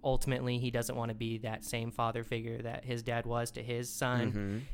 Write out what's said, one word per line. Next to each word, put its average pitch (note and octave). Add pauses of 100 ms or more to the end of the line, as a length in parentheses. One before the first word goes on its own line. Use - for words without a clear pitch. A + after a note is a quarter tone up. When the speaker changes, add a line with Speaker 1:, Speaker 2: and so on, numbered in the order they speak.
Speaker 1:
ultimately B2+
he B2
doesn't A#2+
wanna A#2
be A2+
that A2
same A#2
father A#2
figure A#2
that A2+
his A#2+
dad A#2
was A#2
to A#2+
his A#2+
son. B2
Speaker 2:
Mm-hmm. G#2 (100)
Speaker 1:
And A2